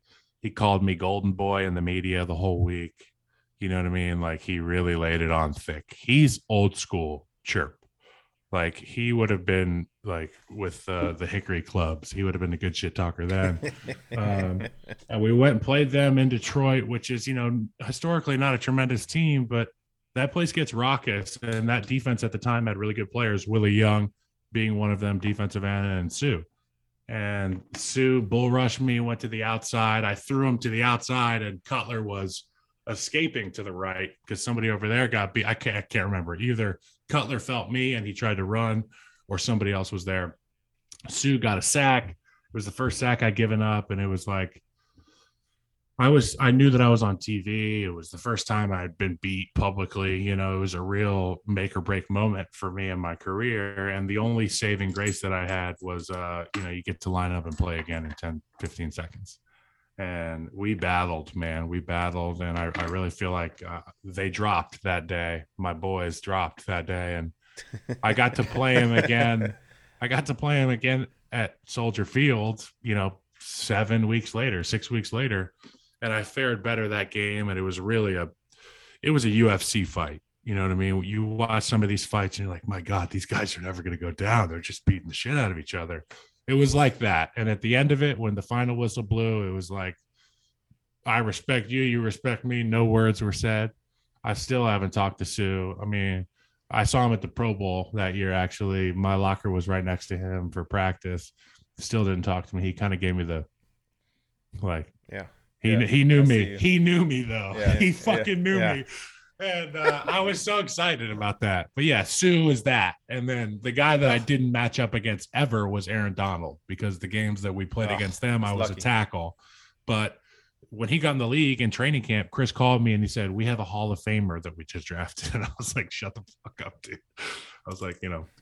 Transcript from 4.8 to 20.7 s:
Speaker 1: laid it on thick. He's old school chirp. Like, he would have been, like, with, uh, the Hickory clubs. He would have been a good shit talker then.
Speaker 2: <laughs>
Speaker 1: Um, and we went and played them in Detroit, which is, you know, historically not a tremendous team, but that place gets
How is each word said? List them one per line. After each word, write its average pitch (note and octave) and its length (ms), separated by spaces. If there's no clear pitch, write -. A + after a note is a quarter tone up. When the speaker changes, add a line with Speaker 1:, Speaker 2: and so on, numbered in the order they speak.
Speaker 1:
laid E2 240
it E2 100
on D#2+ 220
thick. - 320
He's C3 520
old G2+ 260
school D#2 520
chirp. - 320
Like, E2+ 240
he A#2+ 340
would A2+ 200
have F2+ 160
been, F2+ 400
like, E2 280
with, F#2+ 380
uh, F2 260
the E2+ 120
Hickory F2+ 380
clubs. D#2+ 480
He G2 120
would F#2 120
have E2+ 40
been F2 140
a E2 40
good F2 200
shit - 180
talker E2+ 300
then. F#2 400
Speaker 2:
<laughs> C#3+ 60
Speaker 1:
Um, G2 460
and A2 140
we A2+ 100
went C3 200
and G#2+ 80
played C#3 280
them C#3 300
in C3 100
Detroit, C3 540
which A#2 260
is, A#2+ 180
you C3+ 60
know, A#2+ 320
historically C#3+ 540
not C3+ 160
a A#2+ 60
tremendous C3 480
team, D3+ 380
but A#2 240
that C3+ 180
place E3+ 200
gets D#3 200